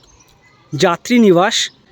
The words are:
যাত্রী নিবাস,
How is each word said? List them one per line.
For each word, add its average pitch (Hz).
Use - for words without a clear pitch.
যাত্রী 175
নিবাস, 196